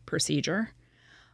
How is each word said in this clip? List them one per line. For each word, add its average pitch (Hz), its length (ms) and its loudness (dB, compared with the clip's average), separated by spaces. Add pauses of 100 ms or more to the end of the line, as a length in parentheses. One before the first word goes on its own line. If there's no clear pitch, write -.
procedure, 160 640 0 (640)